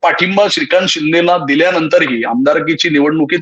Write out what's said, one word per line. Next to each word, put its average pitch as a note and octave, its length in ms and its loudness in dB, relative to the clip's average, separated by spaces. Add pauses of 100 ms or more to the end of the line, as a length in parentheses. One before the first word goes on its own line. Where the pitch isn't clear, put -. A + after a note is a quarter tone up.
पाठिंबा G3 480 0
श्रीकांत F3 380 0
शिंदेला E3+ 500 0
दिल्यानंतरही C#3+ 840 0
आमदारकीची D3+ 640 0
निवडणुकीत D3+ 540 0